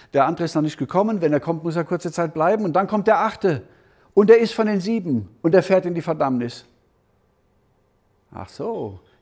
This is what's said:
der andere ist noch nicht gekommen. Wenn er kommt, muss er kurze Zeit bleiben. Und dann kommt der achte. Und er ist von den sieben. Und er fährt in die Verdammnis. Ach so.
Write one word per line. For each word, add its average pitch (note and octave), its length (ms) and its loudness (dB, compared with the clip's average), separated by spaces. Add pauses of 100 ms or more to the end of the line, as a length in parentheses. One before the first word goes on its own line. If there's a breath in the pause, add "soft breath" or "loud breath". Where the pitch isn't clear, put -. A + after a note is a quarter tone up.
(140 loud breath)
der C#3 120 4
andere E3 200 -2
ist D#3 100 -6
noch D3+ 60 2
nicht D#3 160 -4
gekommen. G3 440 -2
Wenn D#3 100 2
er D3 80 2
kommt, E3 240 -4
muss E3 120 -4
er E3+ 100 -2
kurze F3 260 -6
Zeit E3 220 -4
bleiben. G3 320 0
Und D#3 80 -2
dann F#3 140 0
kommt G#3 200 -2
der G#3 120 4
achte. F#3+ 420 -2 (520 soft breath)
Und G#3 160 4
er A#3 100 10
ist A3+ 140 0
von A3 140 0
den G#3 140 -2
sieben. F3 480 -2 (120)
Und E3 140 2
er F3+ 80 6
fährt F#3 220 2
in F3 80 -4
die E3 80 -4
Verdammnis. C3 640 -4 (1700)
Ach F2+ 160 -14
so. C#3+ 500 -10 (220 soft breath)